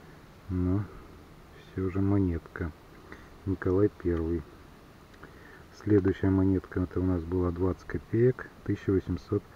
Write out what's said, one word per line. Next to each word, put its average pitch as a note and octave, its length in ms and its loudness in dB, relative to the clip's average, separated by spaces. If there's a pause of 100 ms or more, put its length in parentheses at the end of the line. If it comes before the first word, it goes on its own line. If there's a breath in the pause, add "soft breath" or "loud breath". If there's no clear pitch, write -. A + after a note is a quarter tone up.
(480 loud breath)
Но F#2 360 0 (880 loud breath)
все F#2+ 180 -4
же F#2+ 100 -2
монетка. F#2+ 720 0 (760 loud breath)
Николай F#2+ 420 2 (140)
Первый. E2 400 -2 (1400 loud breath)
Следующая G2 480 4
монетка, F#2+ 500 2
это F2+ 200 -2
у F2+ 40 0
нас F#2 180 0
была F2 300 0
двадцать F2+ 340 -2
копеек - 640 0 (140)
тысяча - 260 -2
восемьсот F#2+ 520 -2 (140 loud breath)